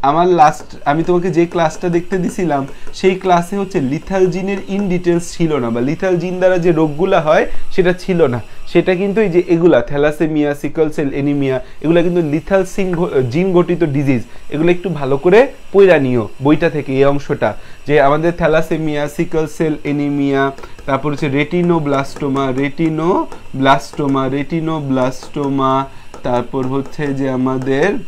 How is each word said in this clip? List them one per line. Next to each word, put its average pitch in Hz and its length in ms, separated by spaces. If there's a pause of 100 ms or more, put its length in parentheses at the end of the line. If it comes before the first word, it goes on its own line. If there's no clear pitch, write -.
আমার 170 180 (120)
লাস্ট, 156 280 (240)
আমি 156 160
তোমাকে 180 300
যে 170 60 (100)
ক্লাসটা 170 340 (100)
দেখতে 170 260
দিছিলাম, 156 400 (360)
সেই 190 240
ক্লাসে 175 380
হচ্ছে 190 180 (140)
লিথাল 185 300 (100)
জিনের 196 260 (160)
in 202 60 (120)
details 170 320 (100)
ছিল 165 160 (120)
না, 120 120
বা 120 140
লিথাল 185 320
জিন 180 200
দ্বারা 185 240
যে 180 60
রোগগুলা 160 560
হয়, 180 180 (300)
সেটা 180 180 (100)
ছিল 180 160 (140)
না। 120 60 (320)
সেটা 175 300
কিন্তু 202 240
এই 185 100
যে 180 60 (120)
এগুলা, 165 260 (100)
থ্যালাসেমিয়া, 147 640 (100)
সিকল 156 340
সেল 147 200
অ্যানিমিয়া, 139 420 (260)
এগুলা 165 220
কিন্তু 175 160 (120)
লিথাল 190 300 (100)
সিন 190 160 (100)
ঘ-, 175 140 (200)
জিন 170 140 (100)
ঘটিত 175 240 (140)
ডিজিজ। 135 260 (320)
এগুলো 156 220
একটু 180 140
ভালো 139 280
করে 196 220 (340)
পইড়া 190 320
নিও 123 180 (220)
বইটা 151 300
থেকে, 139 240
এই 139 140
অংশটা। 135 360 (380)
যে 147 80 (120)
আমাদের 156 320
থ্যালাসেমিয়া, 156 640 (120)
সিকল 160 300 (120)
সেল 156 260
অ্যানিমিয়া, 143 600 (440)
তারপর 139 240
হচ্ছে 143 180 (100)
রেটিনোব্লাস্টোমা, 143 1040 (160)
রেটিনোব্লাস্টোমা, 143 1600 (140)
রেটিনোব্লাস্টোমা, 139 1400 (500)
তারপর 123 400 (100)
হচ্ছে 139 300 (160)
যে 135 100 (100)
আমাদের 131 500 (180)